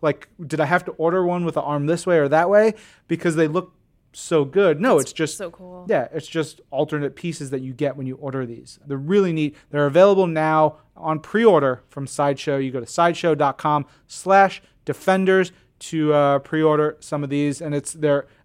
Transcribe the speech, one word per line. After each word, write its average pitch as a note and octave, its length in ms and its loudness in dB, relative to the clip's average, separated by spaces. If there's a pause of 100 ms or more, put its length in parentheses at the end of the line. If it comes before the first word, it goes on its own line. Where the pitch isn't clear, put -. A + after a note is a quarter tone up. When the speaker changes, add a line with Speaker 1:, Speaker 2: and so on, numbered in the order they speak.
Speaker 1:
like, D3 260 -2 (180)
did D3 140 -4
I D#3 60 0
have F3 200 0
to - 80 -10
order F3 320 0
one F3 200 -2
with D#3+ 100 -4
the D3+ 60 -2
arm C#3+ 240 -4
this E3+ 200 -2
way F3 140 2
or C#3+ 80 2
that D#3+ 220 2
way? G#3+ 240 4 (340)
Because E3 300 -2
they D#3+ 100 2
look F3+ 260 -6 (400)
so D#3 300 -2
good. D#3+ 380 0
No, A#3 160 4
Speaker 2:
It's C3 140 2
Speaker 1:
it's - 20 -20
just D#3 240 -6
Speaker 2:
so F#3 120 -12
cool. F3+ 400 -20
Speaker 1:
Yeah, C#3+ 220 -2
it's D#3 160 -10
just D#3+ 320 -6 (100)
alternate C#3+ 460 -4
pieces D#3 360 -8
that C3+ 100 -6
you C3 120 -10
get C3+ 220 -4
when C#3 100 -10
you B2+ 120 -8
order C3+ 280 -6
these. A#2 400 -16
They're C#3 120 -8
really F3+ 340 2
neat. D3+ 240 -4 (140)
They're D3 160 0
available F#3 420 4
now D#3 480 0 (220)
on D#3 240 -6
pre-order D#3+ 640 2
from C#3 200 -12
Sideshow. C#3+ 500 -2
You C3+ 140 -4
go B2+ 100 -6
to A#2 40 -12
sideshow E3+ 500 0
dot C#3+ 220 0
com D3 280 -2 (200)
slash F#3+ 560 2 (220)
defenders F#3+ 720 0 (260)
to, D3+ 340 0
uh, C#3+ 260 4
pre-order D3+ 600 0
some D3 240 -8
of C#3 60 -8
these, C#3+ 320 -2
and D3+ 120 -6
it's C#3+ 200 -6
their D3 340 0 (160)